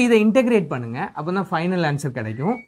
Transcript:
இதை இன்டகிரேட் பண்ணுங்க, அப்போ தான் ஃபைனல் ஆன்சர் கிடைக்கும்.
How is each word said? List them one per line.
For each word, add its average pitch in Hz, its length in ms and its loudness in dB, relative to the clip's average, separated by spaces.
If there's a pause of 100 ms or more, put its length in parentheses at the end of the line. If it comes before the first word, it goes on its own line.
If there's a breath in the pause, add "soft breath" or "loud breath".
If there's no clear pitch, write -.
இதை 233 80 6 (100)
இன்டகிரேட் 220 500 2
பண்ணுங்க, 120 240 -8 (160)
அப்போ 151 140 -6 (100)
தான் - 120 -6
ஃபைனல் 175 380 0
ஆன்சர் 139 300 -4
கிடைக்கும். 127 360 -4 (120)